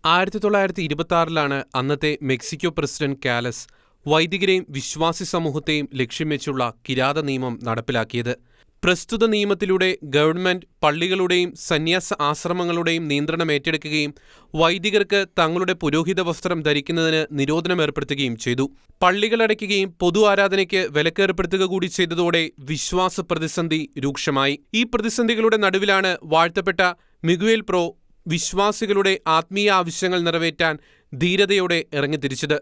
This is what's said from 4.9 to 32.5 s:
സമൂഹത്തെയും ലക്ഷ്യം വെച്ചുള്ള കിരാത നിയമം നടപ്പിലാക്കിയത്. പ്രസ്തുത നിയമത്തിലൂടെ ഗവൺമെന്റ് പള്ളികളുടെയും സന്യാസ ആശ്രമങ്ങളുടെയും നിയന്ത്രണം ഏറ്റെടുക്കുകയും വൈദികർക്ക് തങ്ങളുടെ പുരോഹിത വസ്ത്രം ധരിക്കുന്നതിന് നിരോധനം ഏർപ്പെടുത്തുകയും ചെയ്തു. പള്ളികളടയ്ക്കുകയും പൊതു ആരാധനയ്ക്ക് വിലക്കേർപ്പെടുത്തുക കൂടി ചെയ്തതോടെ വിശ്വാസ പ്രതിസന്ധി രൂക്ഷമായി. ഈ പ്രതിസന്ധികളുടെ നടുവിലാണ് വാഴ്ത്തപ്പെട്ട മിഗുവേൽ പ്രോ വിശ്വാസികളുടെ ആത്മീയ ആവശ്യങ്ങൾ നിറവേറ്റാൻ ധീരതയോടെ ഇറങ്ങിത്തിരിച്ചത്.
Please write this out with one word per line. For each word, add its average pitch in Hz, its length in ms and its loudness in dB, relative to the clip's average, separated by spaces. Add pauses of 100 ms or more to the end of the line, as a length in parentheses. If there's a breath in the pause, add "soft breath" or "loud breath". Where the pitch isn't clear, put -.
സമൂഹത്തെയും 151 720 -2
ലക്ഷ്യം 131 340 -2
വെച്ചുള്ള 131 440 -2 (160)
കിരാത 135 320 0
നിയമം 131 420 -2
നടപ്പിലാക്കിയത്. 117 720 -2 (480 soft breath)
പ്രസ്തുത 190 440 0
നിയമത്തിലൂടെ 190 760 0
ഗവൺമെന്റ് 165 600 0 (160)
പള്ളികളുടെയും 180 760 0
സന്യാസ 165 640 0
ആശ്രമങ്ങളുടെയും 170 880 0
നിയന്ത്രണം 156 440 0
ഏറ്റെടുക്കുകയും 147 600 -2 (420 soft breath)
വൈദികർക്ക് 190 720 2 (120)
തങ്ങളുടെ 175 340 2
പുരോഹിത 165 480 0
വസ്ത്രം 170 420 -2
ധരിക്കുന്നതിന് 156 680 0
നിരോധനം 160 500 0
ഏർപ്പെടുത്തുകയും 139 540 -2
ചെയ്തു. 127 280 -2 (380 soft breath)
പള്ളികളടയ്ക്കുകയും 202 1000 2
പൊതു 180 260 4
ആരാധനയ്ക്ക് 196 640 2
വിലക്കേർപ്പെടുത്തുക 180 720 0
കൂടി 185 220 -2
ചെയ്തതോടെ 170 720 0
വിശ്വാസ 175 600 -2
പ്രതിസന്ധി 160 800 -2
രൂക്ഷമായി. 139 600 0 (160)
ഈ 226 80 2
പ്രതിസന്ധികളുടെ 220 760 0
നടുവിലാണ് 190 680 2
വാഴ്ത്തപ്പെട്ട 170 560 2 (440)
മിഗുവേൽ 202 360 2
പ്രോ 180 240 0 (420)
വിശ്വാസികളുടെ 196 1000 0
ആത്മീയ 190 440 2
ആവശ്യങ്ങൾ 180 500 0
നിറവേറ്റാൻ 165 580 0 (340 soft breath)
ധീരതയോടെ 180 800 2
ഇറങ്ങിത്തിരിച്ചത്. 143 680 -2